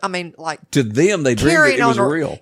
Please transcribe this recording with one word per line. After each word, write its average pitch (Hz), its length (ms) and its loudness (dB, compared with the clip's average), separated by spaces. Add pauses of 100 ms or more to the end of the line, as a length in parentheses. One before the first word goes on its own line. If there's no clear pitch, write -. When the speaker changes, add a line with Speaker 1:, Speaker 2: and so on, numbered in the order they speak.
Speaker 1:
I 196 40 -2
mean, 180 300 -8
like, 160 340 -10
Speaker 2:
To 143 120 2
them, 156 400 0
they 127 100 2
dreamed 120 220 2
Speaker 1:
carrying 294 220 4
Speaker 2:
it, 247 40 0
it 240 40 2
was 233 120 2
Speaker 1:
on - 60 2
a, - 40 0
Speaker 2:
real. 156 340 -4